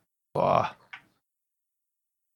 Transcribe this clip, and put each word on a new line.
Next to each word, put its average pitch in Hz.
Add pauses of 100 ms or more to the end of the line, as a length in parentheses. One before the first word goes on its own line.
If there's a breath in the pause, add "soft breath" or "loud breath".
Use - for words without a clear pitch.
(340)
Boah. - (1600)